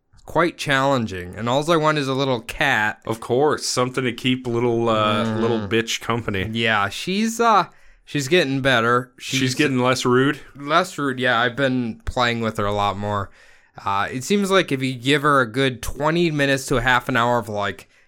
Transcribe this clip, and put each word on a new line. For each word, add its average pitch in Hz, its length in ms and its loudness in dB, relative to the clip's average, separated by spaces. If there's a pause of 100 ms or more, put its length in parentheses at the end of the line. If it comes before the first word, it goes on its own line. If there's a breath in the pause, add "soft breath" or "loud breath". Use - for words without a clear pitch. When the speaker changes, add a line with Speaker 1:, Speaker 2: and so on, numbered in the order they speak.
(260)
Speaker 1:
Quite 160 320 0
challenging. 117 800 0
And 110 120 -6
all 143 240 0
I 170 40 6
want 151 240 2
is 135 80 -2
a 135 80 -2
little 131 260 0
cat. 113 640 0
Speaker 2:
Of 110 140 -4
course. 131 480 0
Something 127 380 -2
to 117 80 -2
keep 127 340 -2
little, 117 420 0
uh, 107 360 2
Speaker 1:
Mm. 110 160 -2
Speaker 2:
little 113 260 -2
bitch 113 340 -2
company. 110 500 -4
Speaker 1:
Yeah, 110 380 0
she's, 220 500 -4
uh, 220 260 4 (400 soft breath)
she's 143 220 -6
getting 139 340 2
better. 123 580 2
Speaker 2:
She's - 200 -4
Speaker 1:
She's 127 160 0
Speaker 2:
getting 139 240 2
less 127 260 2
rude? 131 340 4 (160)
Speaker 1:
Less 156 420 0
rude, 135 220 -4
yeah. 123 200 2
I've 120 160 0
been 127 500 -2
playing 117 360 0
with 113 160 -2
her 104 80 -2
a 104 80 0
lot 101 240 0
more. 104 320 -4 (560 soft breath)
Uh, 98 260 -2
it 127 120 -8
seems 202 260 0
like 180 220 2
if 131 100 -2
you 131 140 -2
give 135 280 2
her 143 180 4
a 113 100 -2
good 131 300 -2
twenty 165 500 0
minutes 139 360 0
to 139 100 2
a 117 40 2
half 127 280 2
an 127 80 0
hour 120 220 2
of, 110 100 -8
like, 101 400 -6 (180 soft breath)